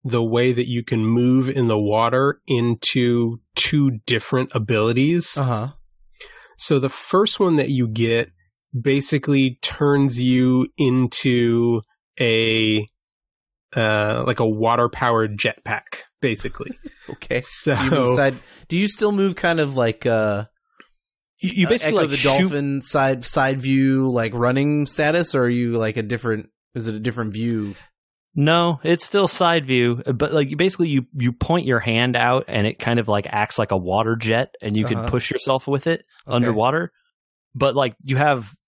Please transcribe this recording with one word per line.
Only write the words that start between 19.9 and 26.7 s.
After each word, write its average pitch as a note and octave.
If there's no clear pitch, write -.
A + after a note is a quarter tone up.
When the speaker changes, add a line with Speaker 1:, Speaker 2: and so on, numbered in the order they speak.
Speaker 2:
uh, G#2+
Speaker 3:
You, F#3
you F#3
Speaker 2:
uh, -
Speaker 3:
basically, A#3
Speaker 2:
Echo F3+
Speaker 3:
like, D3+
Speaker 2:
the C#3
Speaker 3:
shoot C3+
Speaker 2:
Dolphin C#3+
side, C3+
side C3+
view, C3+
like, A2+
running C#3
status, D#3+
or B2+
are A#2+
you, A#2+
like, A2
a A#2
different, A2